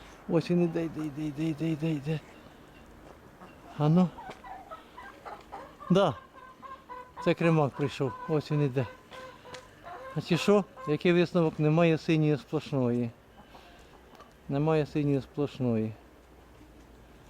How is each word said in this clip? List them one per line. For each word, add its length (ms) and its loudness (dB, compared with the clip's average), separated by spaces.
Ось 220 2
він 140 4
іде, 200 -2
іде, 220 -6
іде, 180 -6
іде, 200 -4
іде, 260 -2
іде, 200 -2
іде. 300 -2
А 100 2
ну. 200 6
Да. 240 2
Це 100 2
Кремак 380 2
прийшов, 400 -4
ось 220 -2
він 120 2
іде. 240 0
А 40 -4
чи 160 0
що? 280 4
Який 240 2
висновок? 460 2
Немає 400 4
синьої 380 2
сплошної. 720 -2
Немає 380 2
синьої 340 0
сплошної. 720 -2